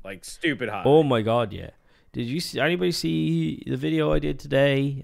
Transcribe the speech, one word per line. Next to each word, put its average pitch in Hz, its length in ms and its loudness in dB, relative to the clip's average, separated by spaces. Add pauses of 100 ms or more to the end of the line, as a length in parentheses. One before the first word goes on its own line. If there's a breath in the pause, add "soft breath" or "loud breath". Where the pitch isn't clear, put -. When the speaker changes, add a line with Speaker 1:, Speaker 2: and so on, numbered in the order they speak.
Speaker 1:
like, 95 220 -14
stupid 127 420 -4
high. 101 180 -8
Speaker 2:
Oh 147 160 8
my 127 200 2
God, 110 320 0
yeah. 90 160 -12 (420 soft breath)
Did 123 140 -6
you 139 160 -4
see, - 180 -6
anybody 175 320 2
see 160 760 -2
the 131 120 -4
video 151 340 0
I 151 80 2
did 147 180 -4
today? 139 680 0